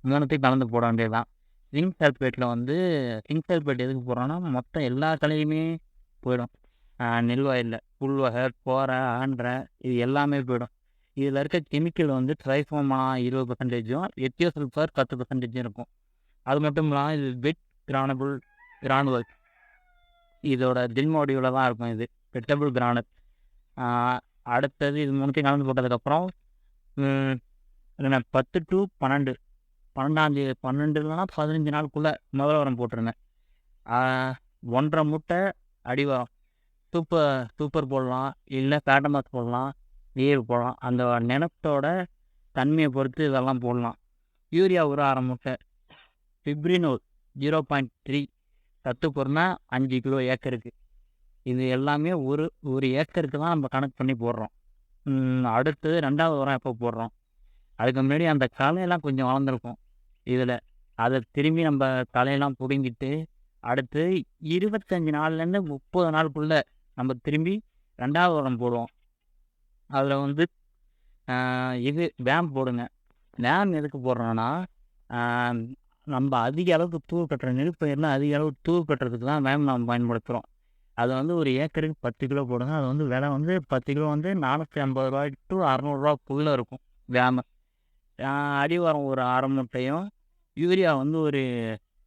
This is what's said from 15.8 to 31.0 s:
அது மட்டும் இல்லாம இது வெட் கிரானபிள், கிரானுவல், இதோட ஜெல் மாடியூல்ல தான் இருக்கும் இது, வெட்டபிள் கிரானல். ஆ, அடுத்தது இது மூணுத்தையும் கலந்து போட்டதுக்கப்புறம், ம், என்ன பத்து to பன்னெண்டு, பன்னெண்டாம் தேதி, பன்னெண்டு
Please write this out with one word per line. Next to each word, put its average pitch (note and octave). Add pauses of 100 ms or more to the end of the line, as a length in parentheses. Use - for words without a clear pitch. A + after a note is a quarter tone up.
அது C#3
மட்டும் D3+
இல்லாம C#3+
இது C3+
வெட் -
கிரானபிள், C3+ (420)
கிரானுவல், C3+ (1200)
இதோட B2+
ஜெல் C3
மாடியூல்ல C3+
தான் C3
இருக்கும் A#2
இது, A2 (260)
வெட்டபிள் C#3+
கிரானல். A#2+ (680)
ஆ, B2 (220)
அடுத்தது C#3+
இது C#3
மூணுத்தையும் C#3
கலந்து C#3
போட்டதுக்கப்புறம், C3 (680)
ம், C3+ (600)
என்ன C3+ (100)
பத்து D3
to F#3+ (160)
பன்னெண்டு, C3+ (600)
பன்னெண்டாம் D3+
தேதி, C#3 (100)
பன்னெண்டு D3